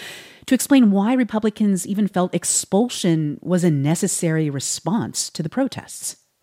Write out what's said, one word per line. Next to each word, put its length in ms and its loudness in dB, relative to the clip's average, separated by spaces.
to 100 2
explain 340 4
why 220 2
Republicans 760 0
even 220 0
felt 260 -2
expulsion 1080 0
was 240 0
a 60 4
necessary 800 0
response 840 -4
to 120 -6
the 60 -6
protests. 680 -6